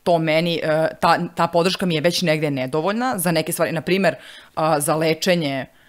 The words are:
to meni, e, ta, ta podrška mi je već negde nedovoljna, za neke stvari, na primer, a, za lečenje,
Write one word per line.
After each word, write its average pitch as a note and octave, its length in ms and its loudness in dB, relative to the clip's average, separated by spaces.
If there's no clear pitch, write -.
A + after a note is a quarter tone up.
to E3+ 140 4
meni, E3 460 0
e, D#3 240 2
ta, E3+ 180 4
ta E3+ 120 2
podrška F3 380 0
mi E3+ 100 0
je D3+ 60 -2
već E3+ 200 0
negde D#3 300 0
nedovoljna, D#3+ 640 -2
za F3 140 -2
neke D#3+ 200 -2
stvari, D#3 200 -2
na D#3+ 100 -4
primer, F3 340 0
a, D#3 240 2
za D3+ 160 0
lečenje, D#3+ 680 0